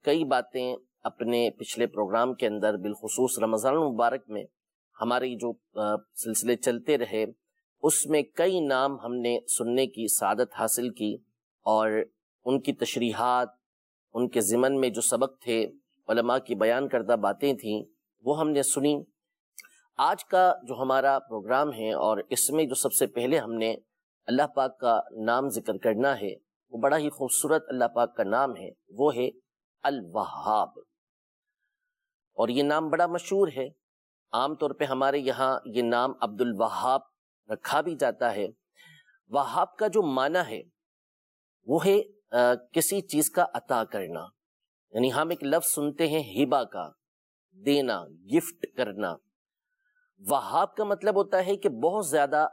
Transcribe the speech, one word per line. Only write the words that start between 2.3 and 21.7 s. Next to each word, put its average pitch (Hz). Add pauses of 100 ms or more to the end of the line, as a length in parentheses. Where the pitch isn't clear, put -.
کے 120
اندر، 107
بالخصوص 107
رمضان 110
المبارک 127
میں 104 (560)
ہمارے 123
جو، 117 (280)
آ، 107 (180)
سلسلے 113
چلتے 127
رہے، 110 (580)
اس 151
میں 147
کئی 180
نام 135
ہم 120
نے 120 (200)
سننے 123
کی 110
سعادت 104
حاصل 113
کی 107 (460)
اور 110 (540)
ان 127
کی 127
تشریحات، 120 (640)
ان 123
کے 117
ضمن 123
میں 127
جو 110
سبق 127
تھے، 113 (380)
علماء 120
کی 127
بیان 117
کردہ 113
باتیں 110
تھیں، 107 (400)
وہ 143
ہم 156
نے 143
سنی۔ 143 (920)
آج 165
کا 185
جو 123
ہمارا 135
پروگرام 123